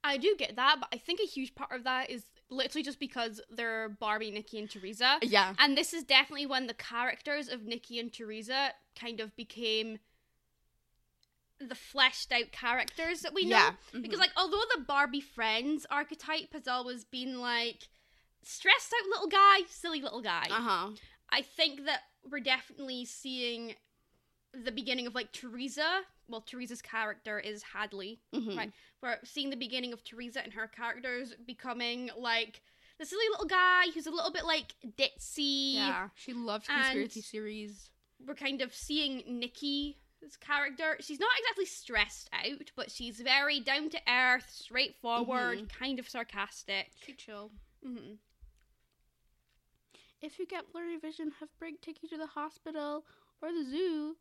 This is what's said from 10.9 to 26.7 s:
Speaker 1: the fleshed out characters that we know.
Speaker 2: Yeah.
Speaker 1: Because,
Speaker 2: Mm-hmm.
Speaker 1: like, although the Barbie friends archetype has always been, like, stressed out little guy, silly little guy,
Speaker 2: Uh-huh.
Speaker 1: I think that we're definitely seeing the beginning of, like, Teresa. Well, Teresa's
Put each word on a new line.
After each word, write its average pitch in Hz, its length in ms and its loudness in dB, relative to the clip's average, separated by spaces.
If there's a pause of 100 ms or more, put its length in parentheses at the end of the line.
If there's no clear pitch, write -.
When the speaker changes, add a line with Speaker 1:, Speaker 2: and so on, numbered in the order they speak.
Speaker 1:
the 254 160 -8
fleshed - 580 2
out 240 200 2
characters 254 680 0
that 311 120 -4
we 370 100 4
know. 339 120 8
Speaker 2:
Yeah. 160 140 10 (220)
Speaker 1:
Because, 220 200 -6
Speaker 2:
Mm-hmm. 359 80 0
Speaker 1:
like, 370 160 8
although 370 260 2 (120)
the 302 80 0
Barbie 277 380 2
friends 240 680 0
archetype 302 600 -4
has 302 140 -10
always 247 380 -4
been, 254 360 -6
like, 240 480 -2 (540)
stressed - 580 4
out 392 80 -4
little 403 200 0
guy, 392 400 10
silly 320 340 -6
little 254 200 -6
guy, 170 280 0
Speaker 2:
Uh-huh. 202 400 2 (400)
Speaker 1:
I 269 120 4
think 285 440 0
that 294 140 0 (280)
we're 277 120 -4
definitely 262 640 -2
seeing 240 680 -6 (760)
the 247 200 -6
beginning 254 340 -4
of, 226 80 -8
like, 247 180 -4
Teresa. 277 680 -2 (280)
Well, 226 120 -10
Teresa's 240 420 -10